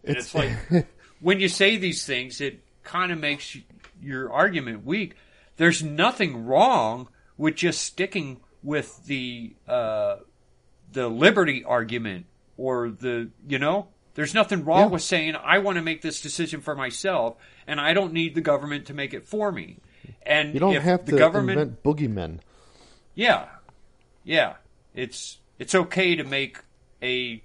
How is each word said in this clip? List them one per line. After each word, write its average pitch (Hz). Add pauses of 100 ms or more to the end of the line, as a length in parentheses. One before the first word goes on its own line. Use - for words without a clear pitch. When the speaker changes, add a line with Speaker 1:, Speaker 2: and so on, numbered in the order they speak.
Speaker 1:
And -
Speaker 2:
It's -
Speaker 1:
it's -
like, 139 (160)
Speaker 2:
<laughs> -
Speaker 1:
when 190
you 190
say 196
these 180
things, 127
it 139 (260)
kinda 175
makes 147
y-, 127 (380)
your 131
argument 131
weak. 190 (400)
There's 170
nothing 156
wrong 131 (300)
with 156
just 175
sticking 165 (220)
with 143
the, 123 (120)
uh, 107 (760)
the 127
liberty 147
argument 110 (320)
or 123
the, 117 (180)
you 143
know, 180 (280)
there's 151
nothing 202
wrong 165
Speaker 2:
Yeah. 208
Speaker 1:
with 175
saying, 160
"I 170
wanna 190
make 160
this 160
decision 151
for 147
myself, 131 (320)
and 147
I 151
don't 185
need 165
the 165
government 143
to 143
make 139
it -
for 208
me." 98 (460)
And 147
Speaker 2:
You 139
don't 190
Speaker 1:
if 139
Speaker 2:
have 180
Speaker 1:
the -
Speaker 2:
to 143
Speaker 1:
government 147
Speaker 2:
invent 127
boogeymen. 107 (760)
Speaker 1:
Yeah. 196 (800)
Yeah. 131 (400)
It's, - (200)
it's -
okay 180
to 151
make 135 (420)
a 127